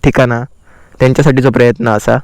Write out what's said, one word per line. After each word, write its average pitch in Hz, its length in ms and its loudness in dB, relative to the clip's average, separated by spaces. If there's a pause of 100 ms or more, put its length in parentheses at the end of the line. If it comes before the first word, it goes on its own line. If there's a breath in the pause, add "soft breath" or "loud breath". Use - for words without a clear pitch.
ठिकाणं 123 400 0 (580 soft breath)
त्यांच्यासाठीचा 131 500 2
प्रयत्न 120 380 0
असा. 113 360 0